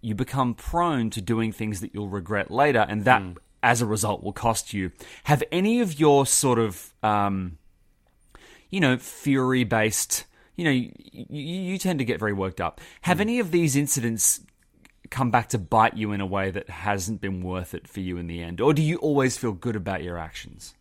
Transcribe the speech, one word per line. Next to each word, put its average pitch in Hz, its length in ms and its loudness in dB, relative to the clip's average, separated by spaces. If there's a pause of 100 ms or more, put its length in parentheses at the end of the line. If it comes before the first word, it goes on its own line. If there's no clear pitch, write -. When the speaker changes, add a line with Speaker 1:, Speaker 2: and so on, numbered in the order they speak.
Speaker 1:
you 110 140 -4
become 120 380 -2
prone 156 580 -2
to 110 100 -8
doing 110 320 -2
things 107 260 -6
that 101 140 -10
you'll 101 160 -6
regret 98 420 -6
later, 123 380 4
and 107 160 -2
that, 127 160 6
Speaker 2:
Mm. 90 160 -10 (260)
Speaker 1:
as 117 180 4
a 120 40 0
result, 107 360 -2
will 101 120 -6
cost - 400 -2
you. 92 180 -2 (320)
Have 147 260 2
any 208 300 2
of 175 180 0
your 143 280 6
sort 123 340 2
of, 104 420 -2
um, 98 560 0 (1120)
you 190 100 -4
know, 131 180 4
fury-based, 123 1300 0 (300)
you 175 80 -6
know, 156 80 4
y-, 127 200 0 (220)
y-, - 160 -14
you 180 480 -6
tend 175 220 0
to 131 60 0
get 107 140 -2
very 104 140 0
worked 95 260 -4
up. 85 220 -6 (200)
Have 175 180 2
Speaker 2:
Mm. - 20 2
Speaker 1:
any 233 180 0
of 185 120 -2
these 165 240 4
incidents 120 680 0 (720)
come 127 180 0
back 117 200 2
to 117 100 0
bite 110 360 4
you 107 160 -2
in 101 80 -2
a 98 60 -2
way 95 240 -2
that 95 200 -8
hasn't 98 520 -4
been 95 220 -4
worth 90 320 -6
it - 120 -12
for - 120 -12
you 90 180 -6
in 87 80 -8
the 85 160 -8
end? 85 180 -8
Or 139 140 6
do 147 80 4
you 156 160 2
always 139 400 2
feel 117 140 -2
good 104 240 -4
about 95 260 -4
your 85 160 -6
actions? - 640 -14